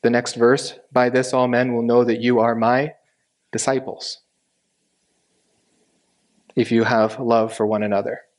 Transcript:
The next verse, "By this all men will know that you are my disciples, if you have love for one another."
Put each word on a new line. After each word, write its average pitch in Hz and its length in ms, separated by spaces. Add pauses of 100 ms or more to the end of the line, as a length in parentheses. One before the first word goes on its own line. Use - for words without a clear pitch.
The 120 80
next 123 260
verse, 123 420 (140)
"By 123 160
this 127 260
all 127 140
men 123 260
will 117 80
know 123 220
that 113 160
you 120 180
are 117 160
my 123 400 (560)
disciples, - 680 (2250)
if 120 160
you 113 140
have 113 340
love 117 340
for 107 140
one 107 160
another." 104 420 (140)